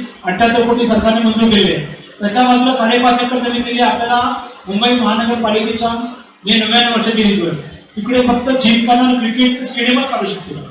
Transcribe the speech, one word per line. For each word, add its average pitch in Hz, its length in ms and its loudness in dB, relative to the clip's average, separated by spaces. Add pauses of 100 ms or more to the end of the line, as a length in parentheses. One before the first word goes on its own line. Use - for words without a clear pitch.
(240)
अठ्ठ्याहत्तर 233 440 2
कोटी 233 200 0
सरकारने 220 320 2
मंजूर 226 300 2
केले 190 260 2
आहे. 151 100 -6 (340)
त्याच्या 240 240 0
बाजूला 247 320 4
साडेपाच 240 460 2
एकर 247 160 -2
जमीन 240 240 -2
दिली 240 200 -2
आपल्याला 240 640 0 (200)
मुंबई 226 280 0
महानगरपालिकेच्या 226 920 0 (560)
जे 220 200 2
नव्याण्णव 233 320 2
वर्षाची 220 260 0
रिझर्व्ह 175 280 2
आहे, - 320 -10 (120)
तिकडे 247 260 0
फक्त 247 400 0
जिमखाना 233 460 2
आणि 247 120 2
क्रिकेटचं 247 460 -2
स्टेडियमच 254 440 -2
काढू 208 200 -4
शकतो, 175 240 -10 (180)